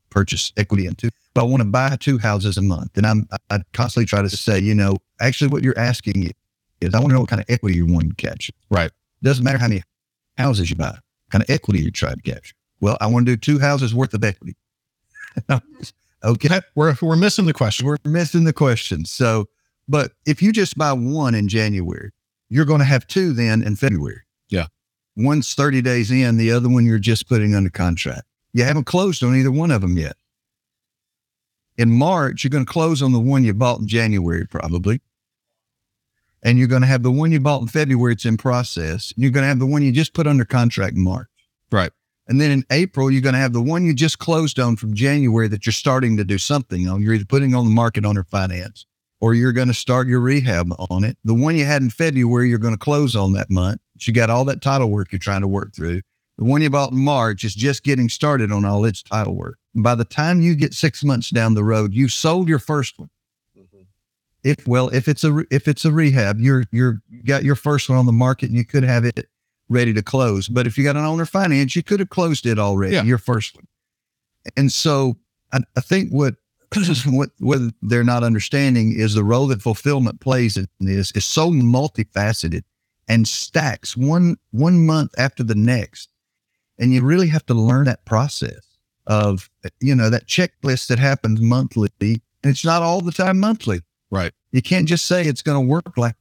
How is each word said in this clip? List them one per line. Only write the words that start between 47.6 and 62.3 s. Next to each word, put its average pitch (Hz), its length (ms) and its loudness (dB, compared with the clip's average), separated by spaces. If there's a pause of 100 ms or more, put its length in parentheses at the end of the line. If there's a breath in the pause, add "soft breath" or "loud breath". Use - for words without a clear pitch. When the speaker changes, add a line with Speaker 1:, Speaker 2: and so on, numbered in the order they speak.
Speaker 1:
the 113 60 4
market 113 340 2
on 104 120 0
or 95 60 -2
finance, 95 640 -6 (340)
or 113 140 4
you're 120 180 2
gonna 123 220 0
start 127 340 -2
your 123 120 2
rehab 120 540 0 (160)
on 92 140 0
it. 120 200 -2
The 110 100 0
one 147 240 2
you 143 80 0
had 143 160 0
in 127 80 0
February, 123 600 0
you're 117 100 0
gonna 113 180 -2
close 147 380 0
on 98 180 2
that 98 160 -4
month. 95 320 0 (120)
But - 140 -14
you 117 60 0
got 113 160 2
all 120 160 0
that 139 160 -6
title 135 280 0
work 101 220 -4
you're 95 80 -4
trying 98 220 -4
to 98 60 -2
work 98 280 -4
through. 85 260 -6 (360)
The 107 80 -4
one 143 160 2
you 156 80 2
bought 135 220 0
in 127 60 -2
March 131 460 0
is 107 100 -4
just 127 300 -2
getting 127 260 2
started 131 420 -2
on 101 140 0
all 101 200 0
its 107 180 -4
title 101 320 -4
work. 85 240 -12 (160)
By 117 200 2
the 117 100 -2
time 170 360 0
you 170 140 4
get 143 180 -2
six - 300 -10
months 131 260 0
down 113 240 2
the 107 100 0
road, 107 300 0
you 131 140 2
sold 170 420 0